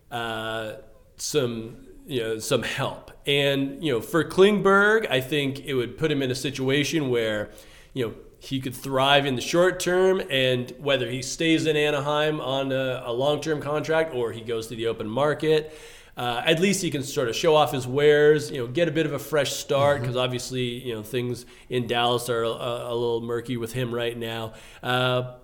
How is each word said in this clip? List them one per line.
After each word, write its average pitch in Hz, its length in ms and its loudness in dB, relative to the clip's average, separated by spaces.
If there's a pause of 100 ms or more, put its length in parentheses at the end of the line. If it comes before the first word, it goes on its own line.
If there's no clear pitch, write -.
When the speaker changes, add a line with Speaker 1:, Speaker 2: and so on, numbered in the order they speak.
(120)
Speaker 1:
uh, 113 640 -6 (440)
some, 120 600 -4 (280)
you 135 160 -4
know, 113 180 -4
some 113 240 0
help. - 480 -6 (140)
And, 139 580 0
you 151 100 0
know, 110 80 0
for 160 220 0
Klingberg, 202 840 4
I 131 120 2
think 135 440 -2
it 147 80 -4
would 120 240 -2
put 151 140 0
him 139 100 0
in 131 80 0
a 123 60 -2
situation 135 760 0
where, 110 400 0 (440)
you 127 140 -2
know, 107 60 -8 (240)
he - 220 -6
could 131 160 -6
thrive 135 500 2
in 135 100 0
the 117 60 -2
short 180 380 2
term, 185 500 2
and 127 480 0
whether 135 320 0
he 127 140 -4
stays 160 420 2
in 156 100 2
Anaheim 151 640 0
on 135 320 -2
a, 131 340 -2
a 120 80 -4
long-term 147 480 0
contract 151 520 0
or 120 200 -2
he 113 80 -10
goes 113 260 -6
to 120 80 -12
the 113 100 -4
open 113 240 -2
market, 151 680 0 (420)
uh, 120 280 -4
at 165 140 4
least 196 220 2
he 170 100 -2
can 143 120 -2
sort 131 240 -2
of 113 80 -2
show 160 200 4
off 147 180 4
his 127 140 -4
wares, 147 640 6
you 156 80 -6
know, 120 80 -4
get 165 200 0
a 156 40 0
bit 156 140 0
of 147 80 -4
a 135 60 -4
fresh 139 340 0
start, 143 440 2
Speaker 2:
Mm-hmm. 123 80 -4
Speaker 1:
'cause 123 100 -4
obviously, 127 460 -2 (240)
you 120 80 -6
know, 110 100 -6
things 123 420 -4 (240)
in 123 180 -2
Dallas 120 420 2
are 117 140 0
a, 117 40 0
a 120 460 -4
little 117 280 0
murky 120 360 -4
with 113 160 -6
him 123 200 -4
right 120 240 -4
now. 113 360 -8 (300)
Uh, 127 500 0 (100)